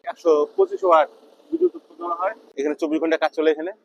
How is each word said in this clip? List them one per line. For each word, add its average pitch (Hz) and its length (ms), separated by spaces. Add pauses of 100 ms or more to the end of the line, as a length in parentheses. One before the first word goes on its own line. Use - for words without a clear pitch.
(100)
একশো - 200 (260)
পঁচিশ 190 320
ওয়াট 320 200 (420)
বিদ্যুৎ 330 280
উৎপন্ন - 240 (180)
হয়। 370 140 (240)
এখানে 147 220
চব্বিশ 160 220
ঘন্টা 160 220
কাজ 156 140
চলে 160 160
এখানে। 160 180 (120)